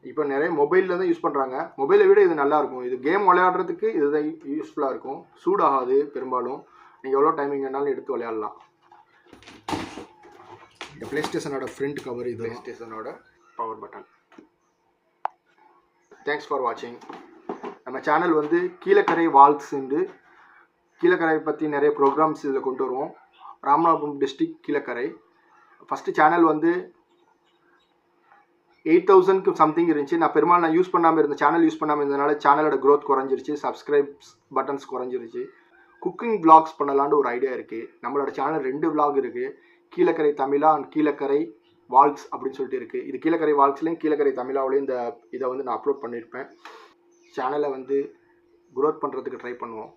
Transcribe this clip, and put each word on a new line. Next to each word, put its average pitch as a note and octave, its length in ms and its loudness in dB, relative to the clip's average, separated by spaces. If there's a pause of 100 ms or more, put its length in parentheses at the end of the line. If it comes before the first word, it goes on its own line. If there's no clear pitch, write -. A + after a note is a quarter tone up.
இப்ப C3 200 -6
நிறைய C#3+ 280 -2
மொபைல்ல F3 440 2
தான் F#3 120 -2
யூஸ் E3+ 160 -2
பண்றாங்க. C#3 320 -2 (200)
மொபைலை F#3 300 4
விட G3 160 8
இது F3 120 4
நல்லா D3 240 2
இருக்கும். B2+ 260 -4
இது B2 140 -4
கேம் F3 280 0
விளையாடுறதுக்கு F#3 640 2
இதுதான் D3+ 360 0 (240)
யூஸ்ஃபுல்லா D3 400 -4
இருக்கும். B2+ 300 -10 (180)
சூடாகாது C#3 580 2 (120)
பெரும்பாலும். B2+ 520 -6 (380)
நீங்க - 180 -4
எவ்வளவு - 220 2
டைமிங் C#3 260 -4
வேணாலும் C3+ 280 -4
எடுத்து B2+ 220 -6
விளையாடலாம். A2 420 -8 (2250)
இந்த - 180 -16
PlayStation-ஓட C#3 600 -6
ஃப்ரண்ட் C#3+ 340 -8
கவர் B2 260 -8
இது. A2+ 160 -8
PlayStation-ஓட A2+ 640 -12 (440)
பவர் G#2+ 280 -10
பட்டன். G2+ 280 -18 (2250)
Thanks D3 220 -6
for D3 140 -4
watching. A#2+ 340 -6 (880)
நம்ம B2+ 180 -10
சேனல் D#3+ 340 2
வந்து D3+ 240 0 (200)
கீழக்கரை F3+ 520 4
வால்ஸ் C#3+ 420 6
என்று C#3 280 -4 (1000)
கீழக்கரை E3 400 2
பத்தி D3+ 280 -4
நிறைய D3 240 2
ப்ரோக்ராம்ஸ் D3 520 2
இதுல C3+ 160 -2
கொண்டு B2+ 240 -4
வருவோம். C3 260 -6 (520)
ராமநாதபுரம் D3+ 560 2
டிஸ்ட்ரிக்ட் D#3+ 440 -4
கீழக்கரை. C#3 440 -6 (800)
ஃபர்ஸ்ட் - 280 -8
சேனல் E3 320 6
வந்து D#3 260 2 (2250)
எயிட் F3+ 220 4
தௌசண்ட்க்கு F#3+ 460 6
சம்திங் E3 360 2
இருந்துச்சு. D3 300 0
நான் E3+ 140 2
பெரும்பாலும் F3 300 4
நான் D#3+ 120 2
யூஸ் F3+ 160 0
பண்ணாம E3 260 4
இருந்த, C#3+ 180 2
சேனல் D#3 300 2
யூஸ் D#3+ 140 -2
பண்ணாம D3 220 -2
இருந்ததுனால C#3 340 0
சேனலோட D3 420 2
growth C#3+ 260 4
குறைஞ்சிருச்சு, C3+ 540 -2
சப்ஸ்கிரைப்ஸ் C#3 720 -4 (240)
பட்டன்ஸ் - 340 -4
குறைஞ்சிருச்சு. B2 540 -8 (600)
குக்கிங் A3 380 -4
vlogs D#3+ 360 6
பண்ணலான்னு C#3+ 420 0
ஒரு B2+ 100 0
ஐடியா B2+ 240 -4
இருக்கு. A2+ 280 -10 (220)
நம்மளோட C3+ 280 -4
சேனல் D3 340 -4
ரெண்டு C#3 260 -4
vlog D3 260 0
இருக்கு. B2 280 -4 (480)
கீழக்கரை D#3+ 420 2
தமிழா C#3+ 380 2
and C#3+ 160 -2
கீழக்கரை D3 520 0 (500)
வால்ஸ் C#3+ 360 4
அப்படின்னு C3 320 -10
சொல்லிட்டு B2+ 220 -6
இருக்கு. A#2 240 -10
இது C3 140 -10
கீழக்கரை D#3 360 0
வால்ஸ்லயும் C#3+ 460 0
கீழக்கரை D3 320 0
தமிழாவிலையும் C3+ 520 -2
இந்த C3 120 -4 (340)
இதை B2+ 180 -6
வந்து C3 180 -6
நான் A#2 120 -6
அப்லோட் C3+ 240 -4
பண்ணியிருப்பேன். A#2+ 440 -12 (880)
சேனலை D3 360 -2
வந்து C3 260 -4 (800)
growth D3+ 220 0
பண்றதுக்கு B2+ 440 -8
ட்ரை B2 120 -10
பண்ணுவோம். A2+ 420 -14